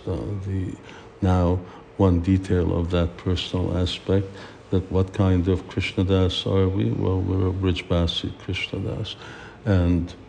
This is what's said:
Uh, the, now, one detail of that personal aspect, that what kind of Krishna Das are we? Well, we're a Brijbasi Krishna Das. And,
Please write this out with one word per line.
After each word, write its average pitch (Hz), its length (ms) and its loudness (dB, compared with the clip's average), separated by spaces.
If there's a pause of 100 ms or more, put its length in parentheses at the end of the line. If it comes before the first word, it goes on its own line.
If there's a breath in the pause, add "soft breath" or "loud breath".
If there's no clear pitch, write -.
Uh, 95 100 -2 (300)
the, 95 280 -4 (480 loud breath)
now, 92 360 4 (380 loud breath)
one 90 240 4
detail 90 580 2
of 85 120 -2
that 87 260 0
personal 92 640 -2
aspect, 95 480 0 (440 loud breath)
that 92 220 0
what 95 220 0
kind 92 340 4
of 90 200 2
Krishna - 360 -2
Das 92 420 2
are 95 220 2
we? 107 220 0
Well, 95 300 0
we're 95 280 0
a 92 40 0
Brijbasi 87 880 0
Krishna - 400 -6
Das. 110 360 -6 (480 loud breath)
And, 87 480 2 (160)